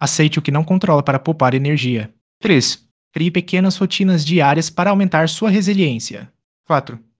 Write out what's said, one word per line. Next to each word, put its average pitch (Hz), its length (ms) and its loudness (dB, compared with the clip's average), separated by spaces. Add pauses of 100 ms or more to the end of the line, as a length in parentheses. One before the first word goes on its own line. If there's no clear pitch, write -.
aceite 151 400 0
o - 20 -2
que - 80 -4
não 147 140 0
controla 175 360 2
para 135 200 0
poupar 156 340 0
energia. 127 580 -2 (280)
Três, 160 440 0 (280)
crie 165 180 -2
pequenas 185 460 0
rotinas 185 480 0
diárias 156 440 2
para 185 220 -2
aumentar 185 380 2
sua 220 200 -2
resiliência. 175 800 -2 (360)
Quatro, 135 340 -4 (220)